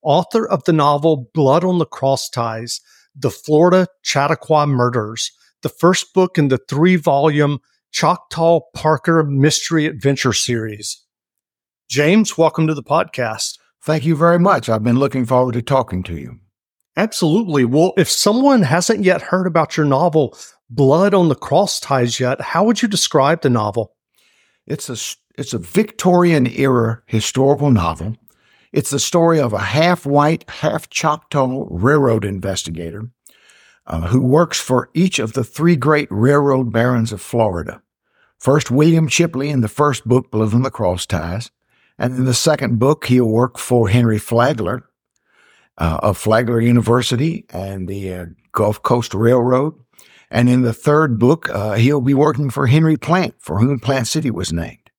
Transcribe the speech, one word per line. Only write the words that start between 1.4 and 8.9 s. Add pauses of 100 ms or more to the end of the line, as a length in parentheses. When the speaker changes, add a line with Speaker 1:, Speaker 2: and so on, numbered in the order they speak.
Speaker 1:
on
the
Cross
Ties, (340)
The
Florida (160)
Chautauqua
Murders, (300)
the
first
book
in
the
three-volume (320)
Choctaw (120)
Parker